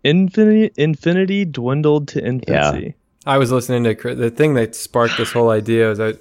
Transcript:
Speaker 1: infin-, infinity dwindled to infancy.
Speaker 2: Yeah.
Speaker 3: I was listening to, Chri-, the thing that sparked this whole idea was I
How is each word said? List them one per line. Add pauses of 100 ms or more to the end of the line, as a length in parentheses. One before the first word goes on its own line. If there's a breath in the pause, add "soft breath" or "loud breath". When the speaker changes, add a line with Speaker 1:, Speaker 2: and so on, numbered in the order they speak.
Speaker 1:
infin-,
infinity
dwindled
to
infancy.
Speaker 2:
Yeah. (340)
Speaker 3:
I
was
listening
to,
Chri-,
the
thing
that
sparked
this
whole
idea
was
I